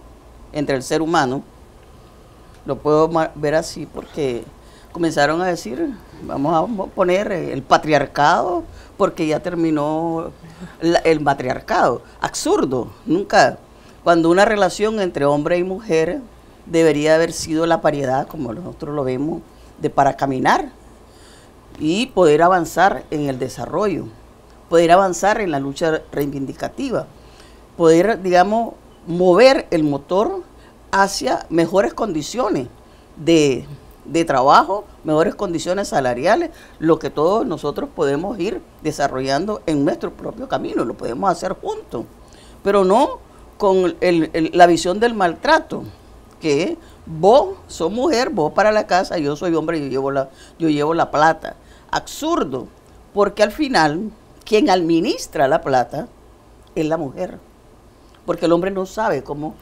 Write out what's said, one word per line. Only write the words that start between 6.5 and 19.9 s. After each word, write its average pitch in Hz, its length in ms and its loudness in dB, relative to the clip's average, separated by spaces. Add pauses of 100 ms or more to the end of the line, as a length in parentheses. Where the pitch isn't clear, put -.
a 185 380 -2
poner 196 400 0
el 143 300 -6
patriarcado, 165 1040 0 (340)
porque 180 300 0
ya 151 140 0
terminó 160 880 -2 (500)
la, 170 180 2
el 160 200 2
matriarcado". 139 840 -2 (200)
Absurdo, 285 720 -2 (140)
nunca. 226 520 2 (460)
Cuando 170 260 4
una 185 160 6
relación 214 560 0
entre 160 240 -2
hombre 147 320 0
y 175 60 0
mujer 185 580 -2 (440)
debería 156 500 4
haber 165 180 2
sido 160 320 -2
la 165 160 0
paridad, 143 460 0
como 127 260 -10
nosotros 147 420 -10
lo 147 80 -4
vemos, 139 380 -4 (380)
de, 147 100 -4
para 139 280 2